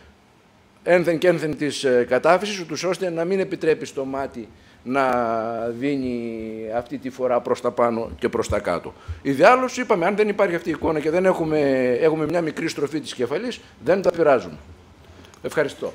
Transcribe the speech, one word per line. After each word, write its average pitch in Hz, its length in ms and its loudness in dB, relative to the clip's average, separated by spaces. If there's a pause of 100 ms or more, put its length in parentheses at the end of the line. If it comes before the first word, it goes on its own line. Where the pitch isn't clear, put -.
(840)
ένθεν 170 340 4
και 180 100 2
ένθεν 156 300 2
της, 143 260 -4
ε, 123 260 4
κατάφυσης, 185 500 2
ούτως 160 240 -8
ώστε 180 260 -2
να 165 160 -4
μην 190 140 0
επιτρέπει 156 460 0
στο 135 200 -6
μάτι 131 420 -8 (360)
να 131 260 2 (720)
δίνει 123 600 -4 (340)
αυτή 123 220 -6
τη 127 120 -10
φορά 123 320 0
προς 123 200 -2
τα 123 100 -2
πάνω 117 380 0 (100)
και 123 100 0
προς 110 200 -2
τα 104 100 0
κάτω. 87 340 -4 (280)
Ιδεάλλως, 233 560 4
είπαμε, 214 280 2
αν 202 100 2
δεν 208 140 2
υπάρχει 196 260 2
αυτή 165 140 -4
η - 20 0
εικόνα 156 280 -2
και 147 100 -2
δεν 185 160 2
έχουμε, 160 340 2 (420)
έχουμε 156 240 2
μια 170 160 0
μικρή 156 260 -4
στροφή 151 320 -4
της 120 140 -10
κεφαλής, 151 460 -4 (240)
δεν 180 180 2
τα 180 100 2
πειράζουμε. 127 460 2 (840)
Ευχαριστώ. 135 540 -4